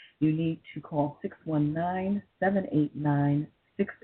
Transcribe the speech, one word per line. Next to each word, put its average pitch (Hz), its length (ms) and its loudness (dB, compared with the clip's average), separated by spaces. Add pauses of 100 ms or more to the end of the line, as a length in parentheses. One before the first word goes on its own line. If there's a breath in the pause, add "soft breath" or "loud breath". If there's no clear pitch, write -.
(200 loud breath)
you 156 120 4
need 165 280 -2 (120)
to 151 80 -12
call - 400 -2
six - 240 -8
one 151 300 2
nine, 185 480 -2 (180)
seven 196 320 2
eight 147 240 2
nine, 143 500 2 (300)
six 196 160 -2 (120)